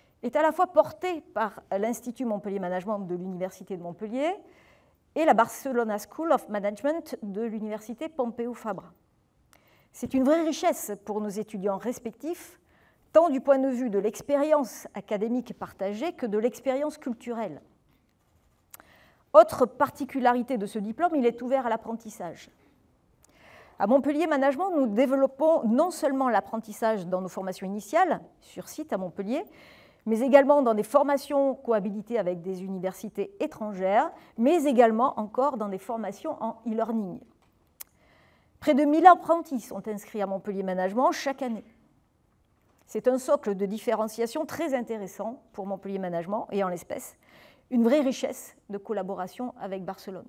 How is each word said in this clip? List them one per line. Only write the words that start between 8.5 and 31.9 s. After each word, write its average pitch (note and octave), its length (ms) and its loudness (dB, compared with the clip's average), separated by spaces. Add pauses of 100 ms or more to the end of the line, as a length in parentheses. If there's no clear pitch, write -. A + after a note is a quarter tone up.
Fabra. G3+ 400 -10 (960)
C'est - 240 -8
une C4 80 4
vraie D#4 200 4
richesse D#4 500 -2 (120)
pour G#3+ 160 -4
nos G#3 100 -6
étudiants G3 480 -4
respectifs, - 840 -10 (520)
tant A3+ 180 8
du C4 100 -2
point C4+ 200 4
de C4+ 80 2
vue B3 220 -2
de G3 100 0
l'expérience C#4 920 0
académique A3 640 -4
partagée G#3 580 -6
que B3+ 120 -6
de G3+ 100 -2
l'expérience C4 640 -2
culturelle. A3+ 640 -8 (1700)
Autre D4+ 340 8
particularité B3+ 920 0
de G3+ 80 -4
ce G#3 140 -6
diplôme, D#4 340 -2
il C4+ 100 2
est A#3 160 0
ouvert B3+ 240 0
à A#3+ 40 -2
l'apprentissage. A3 840 -8 (1300)
À G3+ 80 0
Montpellier C#4 400 4
Management, C#4+ 500 2
nous C4+ 120 2
développons C4+ 720 2
non C4+ 300 2
seulement C4+ 360 0
l'apprentissage G#3+ 800 -2
dans F#3 140 -2
nos F#3 80 -6
formations F#3+ 400 -8
initiales, A#3+ 520 0 (200)
sur - 280 -16
site D#4 240 -10
à G3+ 60 0
Montpellier, G3+ 460 -4 (640)
mais A3 120 2
également C#4 440 8
dans A#3 120 4
des G#3 80 0
formations C#4 720 2
cohabilitées G#3+ 640 -2